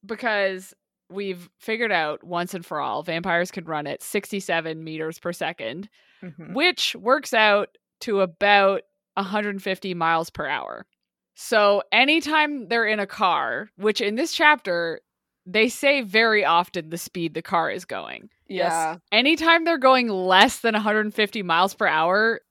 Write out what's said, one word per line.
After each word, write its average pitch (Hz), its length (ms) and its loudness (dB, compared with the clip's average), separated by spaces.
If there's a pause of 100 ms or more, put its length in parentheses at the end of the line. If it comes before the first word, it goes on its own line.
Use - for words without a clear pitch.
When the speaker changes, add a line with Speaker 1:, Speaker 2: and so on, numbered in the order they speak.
Speaker 1:
Because 202 680 -2 (360)
we've 185 400 -8 (100)
figured 220 320 -4
out 156 320 0
once 175 300 -6
and 175 120 -10
for 151 140 -6
all, 135 240 -4
vampires 170 480 -2
can 175 140 -10
run 156 200 -6
at 143 160 -8
sixty-seven 165 840 -4
meters 160 360 -8
per 175 140 -6
second, 160 560 -8 (340)
Speaker 2:
Mm-hmm. 170 300 -16
Speaker 1:
which 320 440 0
works 254 360 0
out 214 440 4 (240)
to 202 200 0
about 196 600 4 (360)
a 196 60 -2
hundred 202 380 -4
fifty 190 320 -6
miles 165 360 0
per - 180 -8
hour. 62 380 -6 (500)
So - 560 4
anytime 294 760 2
they're 233 160 0
in 214 160 -2
a 196 60 -4
car, 156 680 -2
which 208 260 -2
in 208 140 -2
this 311 180 -2
chapter, 185 680 0 (440)
they 214 240 2
say 277 320 0
very 214 440 2
often 165 440 0
the 165 80 -8
speed 165 360 -6
the 160 80 -6
car 165 300 0
is 151 140 -8
going. 65 440 -12 (180)
Speaker 2:
Yes. 175 240 -2
Speaker 3:
Yeah. 165 240 -2 (180)
Speaker 1:
Anytime 320 520 4
they're 330 120 0
going 254 320 4
less 185 500 4
than 226 160 0
a 208 60 2
hundred 214 320 0
fifty 214 300 -2
miles 175 300 2
per 202 140 -2
hour 180 520 2 (120)